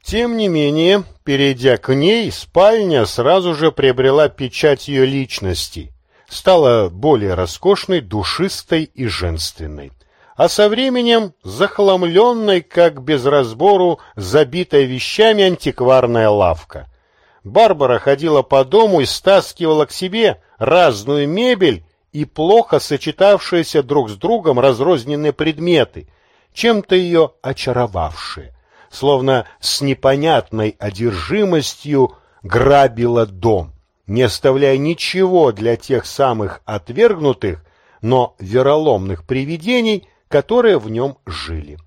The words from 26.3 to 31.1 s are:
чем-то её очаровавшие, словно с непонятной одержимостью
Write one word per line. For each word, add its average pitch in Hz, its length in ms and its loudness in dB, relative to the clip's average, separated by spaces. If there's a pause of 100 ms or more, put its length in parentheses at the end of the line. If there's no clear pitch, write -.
чем-то 214 440 0
её 170 460 0
очаровавшие, 95 1120 -6 (360)
словно 131 560 0 (140)
с - 200 -6
непонятной 135 1000 -2
одержимостью 127 1400 -4 (280)